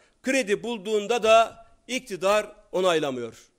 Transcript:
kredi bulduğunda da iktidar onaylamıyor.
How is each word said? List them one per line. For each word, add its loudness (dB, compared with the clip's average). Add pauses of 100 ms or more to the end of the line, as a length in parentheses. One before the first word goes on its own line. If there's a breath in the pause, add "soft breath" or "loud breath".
(220 soft breath)
kredi -2
bulduğunda -4
da 4 (220)
iktidar -2 (200)
onaylamıyor. -2 (200)